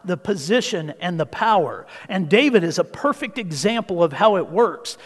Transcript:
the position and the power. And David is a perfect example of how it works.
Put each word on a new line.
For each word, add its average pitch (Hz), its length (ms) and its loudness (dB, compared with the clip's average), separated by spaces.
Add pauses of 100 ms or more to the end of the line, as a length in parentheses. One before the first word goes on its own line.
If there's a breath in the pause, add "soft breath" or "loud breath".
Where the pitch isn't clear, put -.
the 180 120 -2
position 180 840 -2
and 175 180 -4
the 151 80 0
power. 170 600 0 (220 loud breath)
And 190 200 -2
David 233 340 4
is 170 160 -2
a 170 60 2
perfect 277 540 -4
example 185 640 -2
of 156 100 4
how 202 240 4
it 165 120 -2
works. 180 580 -2